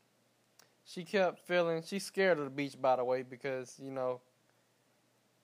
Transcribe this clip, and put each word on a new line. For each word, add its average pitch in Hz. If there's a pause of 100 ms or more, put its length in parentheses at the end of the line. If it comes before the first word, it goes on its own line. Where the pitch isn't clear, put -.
(880)
she -
kept 180
feeling, 170
she's 196
scared 190
of 147
the 135
beach, 135
by 131
the 127
way, 127
because, 127
you 135
know, 127 (1200)